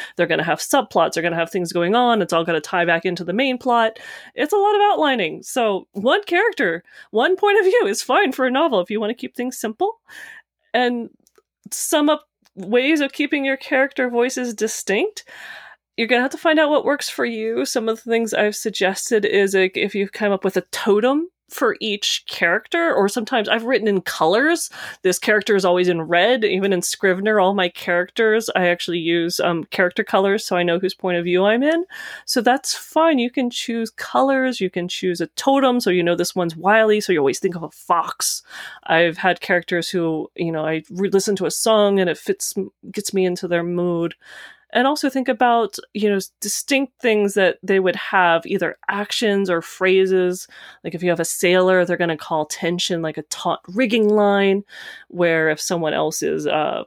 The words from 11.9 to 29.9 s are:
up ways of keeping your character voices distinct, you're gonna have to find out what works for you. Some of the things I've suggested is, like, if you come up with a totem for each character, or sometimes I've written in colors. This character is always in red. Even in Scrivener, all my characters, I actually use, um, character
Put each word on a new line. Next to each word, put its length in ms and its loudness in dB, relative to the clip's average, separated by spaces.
up 200 0
ways 460 0
of 120 -2
keeping 320 -2
your 120 0
character 520 0
voices 460 -2
distinct, 720 -2
you're 100 -2
gonna 160 2
have 80 -2
to 80 -12
find 200 2
out 120 4
what 140 2
works 240 -2
for 160 -4
you. 400 -2
Some 240 -4
of 160 -2
the 60 -6
things 240 0
I've 220 0
suggested 680 -2
is, 300 2
like, 240 2
if 160 -2
you 140 -2
come 240 -2
up 120 -2
with 140 0
a 20 -2
totem 580 2
for 320 -2
each 480 -4
character, 640 0
or 160 4
sometimes 400 -2
I've 160 0
written 220 0
in 160 2
colors. 640 0
This 160 2
character 360 2
is 100 2
always 240 4
in 140 0
red. 420 2
Even 280 0
in 100 0
Scrivener, 560 0
all 160 4
my 140 0
characters, 880 0
I 100 2
actually 320 0
use, 400 0
um, 320 0
character 320 0